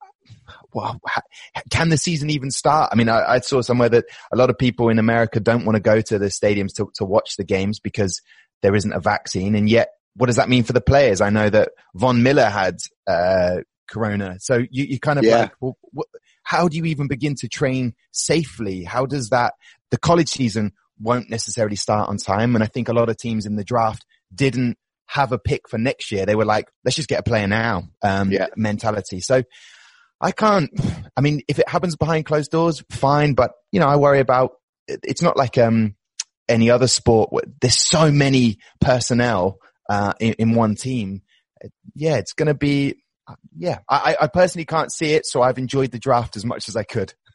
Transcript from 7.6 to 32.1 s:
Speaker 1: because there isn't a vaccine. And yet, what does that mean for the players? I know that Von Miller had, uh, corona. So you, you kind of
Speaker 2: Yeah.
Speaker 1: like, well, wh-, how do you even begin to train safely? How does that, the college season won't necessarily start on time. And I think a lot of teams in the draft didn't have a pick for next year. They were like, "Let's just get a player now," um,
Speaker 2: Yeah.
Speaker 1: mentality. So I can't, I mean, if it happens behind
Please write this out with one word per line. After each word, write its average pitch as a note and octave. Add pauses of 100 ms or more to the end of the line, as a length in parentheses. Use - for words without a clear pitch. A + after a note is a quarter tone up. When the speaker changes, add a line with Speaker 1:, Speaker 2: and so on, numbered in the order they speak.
Speaker 1:
because G2+ (400)
there G2+
isn't G2
a F#2
vaccine. G2+
And G#2
yet, A#2 (260)
what B2+
does A#2
that B2
mean B2
for A#2
the B2
players? B2+
I G2+
know G#2+
that G#2 (260)
Von A#2+
Miller C3+
had, F#2+ (300)
uh, F2+ (320)
corona. G2+
So B2+
you, B2+
you C3
kind C#3+
of A2+
Speaker 2:
Yeah. A2+
Speaker 1:
like, -
well, B2+ (180)
wh-, - (260)
how F3
do D3+
you E3
even D3
begin C#3
to A#2+
train C3 (180)
safely? G#2+
How A#2+
does B2+
that, A#2+ (380)
the A#2
college E3+
season G#2+ (260)
won't A#2
necessarily G#2+
start G#2+
on G2+
time. A2
And A2
I A2
think A#2+
a A#2
lot A#2
of A2
teams A2
in G#2+
the G2+
draft A2+ (280)
didn't B2 (300)
have C3+
a B2
pick -
for A#2
next A#2+
year. F#2+
They G#2+
were G#2+
like, G#2+ (160)
"Let's B2+
just D#3+
get A#2
a -
player G#2+
now," A2 (180)
um, G2
Speaker 2:
Yeah. F#2+
Speaker 1:
mentality. G#2+
So C3 (760)
I F#3+
can't, G3+ (440)
I C3
mean, D3
if D3
it -
happens E3+
behind D#3